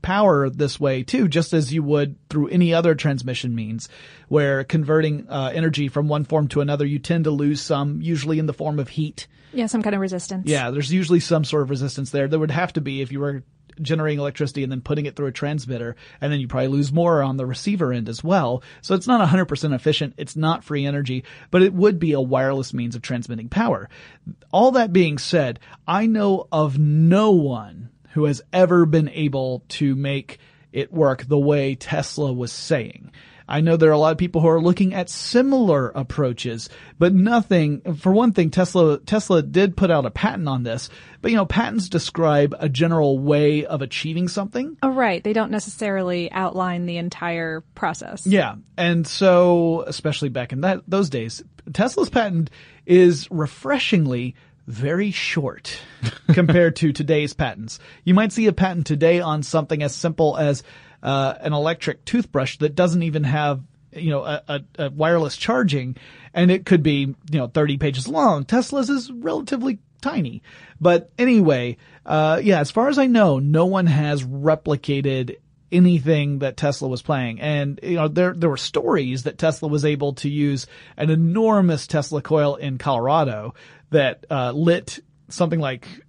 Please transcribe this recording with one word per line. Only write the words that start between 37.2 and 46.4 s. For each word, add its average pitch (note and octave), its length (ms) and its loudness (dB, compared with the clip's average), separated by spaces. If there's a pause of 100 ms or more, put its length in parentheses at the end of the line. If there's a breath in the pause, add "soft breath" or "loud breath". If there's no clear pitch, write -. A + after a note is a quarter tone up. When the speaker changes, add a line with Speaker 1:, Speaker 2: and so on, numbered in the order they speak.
Speaker 1:
for F#3 180 2
one A3+ 180 4
thing, E3+ 200 2
Tesla, E3+ 480 4
Tesla F#3+ 440 0
did F3 320 0
put F3+ 160 2
out C#3+ 140 2
a G#2+ 60 -4
patent F#3 360 -4
on C3 160 -4
this, A#2+ 260 -6 (320 loud breath)
but, - 80 -2
you A3+ 60 2
know, G3 100 4
patents G#3+ 440 -2
describe D3 680 0
a D#3 120 -4
general D3 500 0
way D3 460 2
of D3 160 -6
achieving D#3+ 480 -4
something. B3 520 -8
Speaker 2:
Oh, C4+ 100 0
right. B3+ 300 0
They G#3+ 120 -2
don't A3 180 0
necessarily F#3+ 800 -4
outline F3+ 540 -4